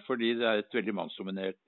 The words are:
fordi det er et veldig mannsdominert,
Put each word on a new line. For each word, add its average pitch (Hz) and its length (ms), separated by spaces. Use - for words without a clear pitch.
fordi 117 300
det 120 100
er 110 160
et - 120
veldig 110 200
mannsdominert, 95 760